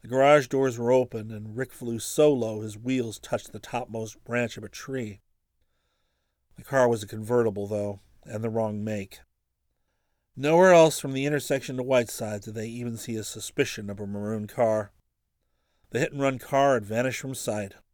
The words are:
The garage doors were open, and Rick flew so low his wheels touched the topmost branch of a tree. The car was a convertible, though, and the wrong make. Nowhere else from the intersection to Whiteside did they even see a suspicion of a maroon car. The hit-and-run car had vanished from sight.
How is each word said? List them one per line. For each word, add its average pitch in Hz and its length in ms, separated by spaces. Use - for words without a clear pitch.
The 117 60
garage 135 400
doors 131 300
were 120 160
open, 120 360
and 107 280
Rick 127 160
flew 117 260
so 151 320
low 110 300
his 107 160
wheels 120 420
touched - 320
the 107 80
topmost 113 640
branch 120 320
of 110 80
a 101 60
tree. 117 500
The - 80
car 131 240
was 113 160
a 98 40
convertible, 110 600
though, 101 320
and 110 180
the 113 80
wrong 107 320
make. 107 380
Nowhere 165 340
else 160 300
from 139 100
the 135 140
intersection 139 500
to 127 80
Whiteside 113 600
did 110 100
they 110 140
even 120 280
see 110 220
a 104 80
suspicion - 640
of 101 100
a 101 80
maroon 104 400
car. 110 460
The 120 100
hit-and-run 135 400
car 139 360
had 107 100
vanished 117 340
from 131 160
sight. 104 400